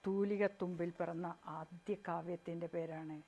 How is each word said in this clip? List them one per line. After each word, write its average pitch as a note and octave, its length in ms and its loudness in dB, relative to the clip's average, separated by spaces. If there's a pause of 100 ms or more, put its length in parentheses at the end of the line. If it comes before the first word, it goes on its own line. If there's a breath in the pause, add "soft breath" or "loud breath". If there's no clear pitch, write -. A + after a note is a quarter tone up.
തൂലിക G3+ 400 4 (120)
തുമ്പിൽ F3 360 0
പിറന്ന E3+ 360 -2 (220)
ആദ്യ E3+ 520 -4
കാവ്യത്തിൻ്റെ E3+ 640 -2
പേരാണ് D#3+ 500 -2 (100)